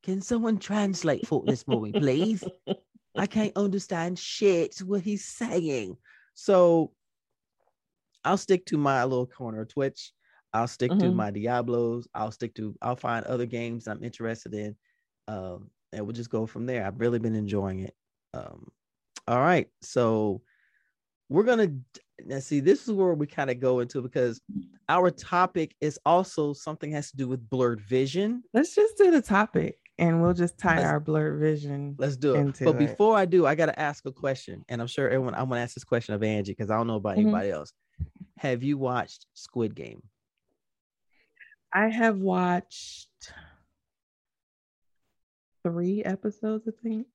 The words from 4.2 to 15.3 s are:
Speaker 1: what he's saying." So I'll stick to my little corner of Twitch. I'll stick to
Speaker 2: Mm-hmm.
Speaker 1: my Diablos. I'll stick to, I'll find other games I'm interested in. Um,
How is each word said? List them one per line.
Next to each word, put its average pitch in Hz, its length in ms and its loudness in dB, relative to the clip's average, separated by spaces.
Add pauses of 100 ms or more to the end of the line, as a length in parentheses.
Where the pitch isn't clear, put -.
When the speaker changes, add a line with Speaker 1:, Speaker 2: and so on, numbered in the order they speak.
Speaker 1:
what 190 240 -4
he's 208 240 -4
saying." 147 720 -4 (380)
So 175 580 4 (1300)
I'll 180 120 2
stick 185 300 0
to 156 120 -2
my 139 260 2
little 127 220 0
corner 113 360 -10
of - 60 -10
Twitch. - 440 -6 (400)
I'll 117 160 0
stick 123 220 -2
to 180 60 2 (100)
Speaker 2:
Mm-hmm. 180 100 4
Speaker 1:
my 104 140 -2
Diablos. 120 840 -2
I'll 110 180 -6
stick 117 240 -10
to, 107 260 -8
I'll 123 140 -4
find 117 300 -4
other 123 200 -4
games 117 420 -8
I'm 107 140 -8
interested 113 520 -8
in. 104 220 -8 (520)
Um, 95 420 -12 (220)